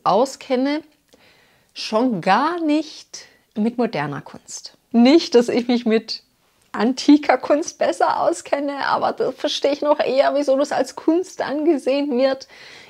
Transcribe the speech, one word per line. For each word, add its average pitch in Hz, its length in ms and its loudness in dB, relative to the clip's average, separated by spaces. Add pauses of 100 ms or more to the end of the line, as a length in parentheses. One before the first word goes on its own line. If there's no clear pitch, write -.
auskenne, 262 760 0 (920)
schon 220 480 -2
gar 277 400 0
nicht - 640 -4 (280)
mit 233 240 -2
moderner 151 440 -4
Kunst. - 560 -18 (160)
Nicht, 254 420 6
dass 240 140 4
ich 240 180 -2
mich 240 180 0
mit 220 380 -2 (480)
antiker 254 640 4
Kunst 294 420 -2
besser - 420 0
auskenne, 285 640 -2
aber - 260 0
da - 220 -4
verstehe - 400 -2
ich 294 80 -6
noch 294 180 0
eher, 269 360 0
wieso 285 200 0
das 277 160 0
als - 240 -4
Kunst 349 460 -2
angesehen 285 760 -2
wird. 269 300 0 (420)